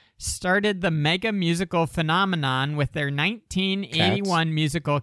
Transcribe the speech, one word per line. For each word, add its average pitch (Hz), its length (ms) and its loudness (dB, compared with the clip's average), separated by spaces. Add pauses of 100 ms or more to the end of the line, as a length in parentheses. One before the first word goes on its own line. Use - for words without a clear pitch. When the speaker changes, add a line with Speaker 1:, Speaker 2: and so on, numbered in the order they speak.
(180)
Speaker 1:
started 196 640 0
the 180 100 2
mega 170 400 0
musical 170 520 0
phenomenon 156 920 0
with 143 160 0
their 143 180 -2
nineteen 190 760 -2
eighty-one 180 600 0
Speaker 2:
Cats. 160 80 0
Speaker 1:
musical 151 480 0